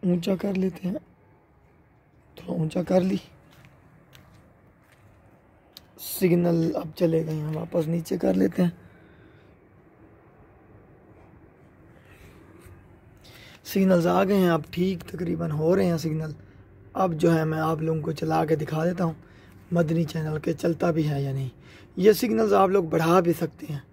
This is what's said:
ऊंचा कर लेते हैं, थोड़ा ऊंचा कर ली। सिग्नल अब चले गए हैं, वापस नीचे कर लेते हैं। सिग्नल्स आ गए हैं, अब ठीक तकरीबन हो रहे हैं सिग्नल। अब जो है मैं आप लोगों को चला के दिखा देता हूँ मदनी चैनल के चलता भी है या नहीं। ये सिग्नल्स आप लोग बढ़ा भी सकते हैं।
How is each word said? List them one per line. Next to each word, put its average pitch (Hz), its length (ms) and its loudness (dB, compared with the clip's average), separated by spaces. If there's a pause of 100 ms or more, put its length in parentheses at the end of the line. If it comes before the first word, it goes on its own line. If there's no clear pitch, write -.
ऊंचा 180 340 0
कर 196 200 -4
लेते 185 320 -4
हैं, 214 80 -4 (1400)
थोड़ा 180 180 -10
ऊंचा 165 280 -2
कर 185 200 2
ली। 190 180 -2 (2750)
सिग्नल 170 720 0
अब 156 200 -6
चले 160 320 0
गए 156 80 -6
हैं, 156 220 -6
वापस 165 320 -4
नीचे 170 320 -4
कर 185 160 0
लेते 185 280 2
हैं। 175 100 2 (4000)
सिग्नल्स 185 400 4
आ 180 180 4
गए 196 120 2
हैं, 180 140 4
अब 160 220 0
ठीक 180 320 -2
तकरीबन 170 460 -6
हो 156 240 2
रहे 196 120 2
हैं 170 120 0
सिग्नल। 156 360 -4 (600)
अब 185 180 2
जो 165 160 4
है 160 140 2
मैं 156 160 -2
आप 156 200 -2
लोगों 160 220 -2
को 160 120 -6
चला 156 300 0
के 156 120 2
दिखा 156 280 -4
देता 180 200 0
हूँ 165 120 -2 (560)
मदनी 165 320 2
चैनल 156 340 -6
के 165 160 -4
चलता 170 380 -2
भी 160 100 0
है 143 200 -2
या 135 100 -4
नहीं। 135 180 -6 (460)
ये 202 180 6
सिग्नल्स 220 400 0
आप 190 160 6
लोग 185 200 0
बढ़ा 170 300 4
भी 170 120 0
सकते - 340 -6
हैं। 147 160 -8 (100)